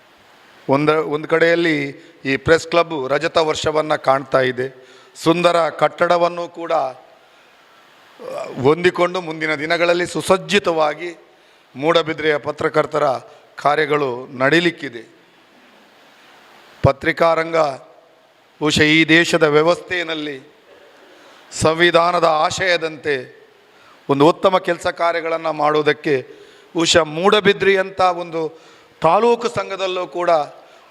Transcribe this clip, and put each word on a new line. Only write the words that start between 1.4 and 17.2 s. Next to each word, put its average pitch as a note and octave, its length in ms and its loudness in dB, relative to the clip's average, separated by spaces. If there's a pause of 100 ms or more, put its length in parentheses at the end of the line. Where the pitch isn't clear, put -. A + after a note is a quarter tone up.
ಈ C3+ 120 0
ಪ್ರೆಸ್ D#3+ 300 2
ಕ್ಲಬ್ D#3+ 420 -2
ರಜತ D3 280 0
ವರ್ಷವನ್ನ D#3 580 0
ಕಾಣ್ತಾ C3+ 440 0
ಇದೆ. B2+ 480 -4 (280)
ಸುಂದರ E3+ 540 2
ಕಟ್ಟಡವನ್ನು E3+ 760 0
ಕೂಡ, E3+ 260 -8
ಆ, C3+ 200 -2 (1700)
ಹೊಂದಿಕೊಂಡು F3 600 0
ಮುಂದಿನ D#3 340 -6
ದಿನಗಳಲ್ಲಿ E3+ 520 -2
ಸುಸಜ್ಜಿತವಾಗಿ E3 1120 -2 (580)
ಮೂಡಬಿದ್ರೆಯ D#3 600 0
ಪತ್ರಕರ್ತರ D3 680 -2 (520)
ಕಾರ್ಯಗಳು C#3 840 -2
ನಡೀಲಿಕ್ಕಿದೆ. C#3+ 800 0 (1700)
ಪತ್ರಿಕಾರಂಗ D#3+ 720 -2